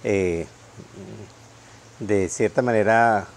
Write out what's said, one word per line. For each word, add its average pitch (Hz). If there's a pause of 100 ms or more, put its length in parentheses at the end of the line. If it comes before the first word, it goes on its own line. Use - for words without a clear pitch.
eh, 92 (1500)
de 98
cierta 113
manera 113